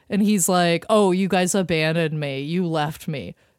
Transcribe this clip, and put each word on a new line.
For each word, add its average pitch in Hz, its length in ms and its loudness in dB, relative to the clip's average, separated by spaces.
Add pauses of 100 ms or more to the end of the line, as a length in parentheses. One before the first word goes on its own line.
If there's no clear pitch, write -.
and 208 120 0
he's 208 260 2
like, 175 420 2
"Oh, 208 220 4
you 185 160 0
guys 180 260 0
abandoned 160 680 0
me. 139 180 -6
You 170 260 -2
left 156 440 -4
me." 127 260 -8 (240)